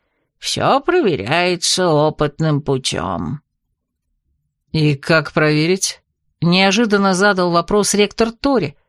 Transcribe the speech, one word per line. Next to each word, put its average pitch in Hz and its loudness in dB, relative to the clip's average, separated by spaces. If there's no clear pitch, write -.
Всё 208 -2
проверяется 180 -2
опытным 151 0
путём". 95 -6
"И 151 2
как 156 -2
проверить?" — 156 0
неожиданно 196 2
задал 185 2
вопрос 190 0
ректор 208 0
Тори, 233 -2